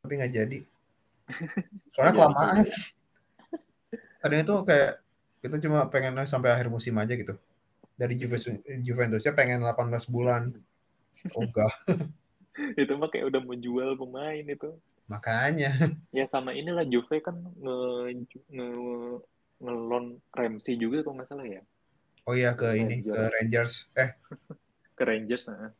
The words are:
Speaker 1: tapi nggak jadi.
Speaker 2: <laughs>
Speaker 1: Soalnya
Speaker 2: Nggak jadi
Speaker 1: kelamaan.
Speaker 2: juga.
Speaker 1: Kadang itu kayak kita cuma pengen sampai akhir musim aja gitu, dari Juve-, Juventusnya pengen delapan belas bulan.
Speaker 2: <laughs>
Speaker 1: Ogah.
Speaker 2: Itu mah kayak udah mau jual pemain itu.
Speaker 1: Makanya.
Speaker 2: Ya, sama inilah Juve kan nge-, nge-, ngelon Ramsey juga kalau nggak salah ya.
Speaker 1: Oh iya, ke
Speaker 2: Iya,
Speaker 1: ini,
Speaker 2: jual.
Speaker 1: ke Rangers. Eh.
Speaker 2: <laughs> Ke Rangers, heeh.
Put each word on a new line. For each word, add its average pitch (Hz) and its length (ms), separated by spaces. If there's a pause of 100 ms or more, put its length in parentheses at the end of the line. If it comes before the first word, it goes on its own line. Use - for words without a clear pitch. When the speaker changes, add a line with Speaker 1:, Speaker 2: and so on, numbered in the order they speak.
Speaker 1:
tapi 143 160
nggak 127 160
jadi. 123 260 (680)
Speaker 2:
<laughs> - 640
Speaker 1:
Soalnya 135 200
Speaker 2:
Nggak - 40
jadi - 0
Speaker 1:
kelamaan. 160 480
Speaker 2:
juga. - 120 (1400)
Speaker 1:
Kadang 151 200
itu 160 140 (100)
kayak 151 260 (500)
kita 139 240
cuma 151 140 (140)
pengen 131 320
sampai 131 280
akhir 123 200
musim 117 240
aja 110 160
gitu, 113 240 (640)
dari 123 160
Juve-, 120 480 (160)
Juventusnya 123 560
pengen 123 240
delapan 117 320
belas 117 160
bulan. 120 340 (760)
Speaker 2:
<laughs> - 160
Speaker 1:
Ogah. 110 320 (1120)
Speaker 2:
Itu 139 160
mah 156 160
kayak - 160
udah 131 160
mau 123 160
jual 123 400
pemain 143 400
itu. 147 320 (400)
Speaker 1:
Makanya. 139 880 (160)
Speaker 2:
Ya, 135 160
sama 131 240
inilah 160 320
Juve 123 320
kan 175 160 (240)
nge-, 123 640 (320)
nge-, 123 640 (400)
ngelon 120 560 (160)
Ramsey 117 480
juga 131 240
kalau 135 160
nggak 127 80
salah 139 160
ya. 95 160 (640)
Speaker 1:
Oh 123 80
iya, 123 240
ke 113 160
Speaker 2:
Iya, 110 160
Speaker 1:
ini, 120 160
Speaker 2:
jual. 107 80
Speaker 1:
ke 110 80 (160)
Rangers. 117 380 (260)
Eh. 123 100 (200)
Speaker 2:
<laughs> - 680
Ke 123 120
Rangers, 110 400
heeh. 107 320